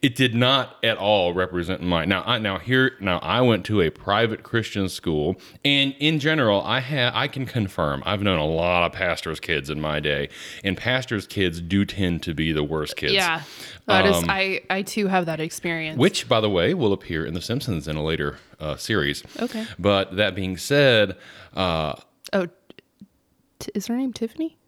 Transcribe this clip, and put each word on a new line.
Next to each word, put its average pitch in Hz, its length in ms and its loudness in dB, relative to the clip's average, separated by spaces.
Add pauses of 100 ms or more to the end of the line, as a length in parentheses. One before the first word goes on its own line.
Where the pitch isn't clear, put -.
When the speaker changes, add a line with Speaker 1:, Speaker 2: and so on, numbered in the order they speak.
Speaker 1:
it 127 140 0
did 127 180 2
not 127 480 0
at 113 140 2
all 95 360 4
represent 87 480 -2
mine. 85 280 0
Now, 95 180 2
I, 120 120 0
now 98 200 -2
here, 131 400 2
now 92 220 -2
I 101 200 0
went 113 260 4
to 104 160 2
a 80 80 4
private 110 520 0
Christian 104 460 -2
school, 78 480 -2 (280)
and 139 360 2
in 151 180 2
general, 131 440 2
I 110 180 0
ha-, 127 340 0
I 127 140 -2
can 131 180 -6
confirm 82 580 -2
I've 95 160 -2
known 98 200 2
a 76 40 0
lot 87 400 2
of 82 60 0
pastors' 82 480 -4
kids 73 320 -2
in 76 100 -4
my 76 200 -2
day, 71 280 -2 (360)
and 95 120 0
pastors' 123 520 -2
kids 87 320 -2
do 95 240 2
tend 90 400 -2
to 85 100 -4
be 80 160 0
the 76 140 0
worst 76 320 -4
kids. - 160 -2
Speaker 2:
Yeah, 170 300 0 (440)
that 190 180 4
is, 190 120 6
Speaker 1:
Um, 170 120 2
Speaker 2:
I, 190 400 -2
I 190 140 0
too 202 240 -2
have 185 200 2
that 160 120 -4
experience. 160 600 -6
Speaker 1:
which, - 300 2
by 117 120 4
the 107 100 2
way, 98 240 4
will 120 180 2
appear 82 320 -2
in 80 100 -6
The 87 60 -4
Simpsons 101 460 -4
in 76 80 -4
a 76 80 -2
later, 78 360 -2 (200)
uh, 76 160 -6
series. 71 480 0 (180)
Speaker 2:
Okay. 226 240 -6 (140)
Speaker 1:
But 98 380 2
that 98 180 0
being 95 220 -4
said, 117 600 4 (380)
uh, 80 400 0 (380)
Speaker 2:
Oh, 180 160 -2 (1120)
T-, - 120 -10
is 196 140 -6
her 233 100 -2
name 262 160 -2
Tiffany? 311 440 -6 (100)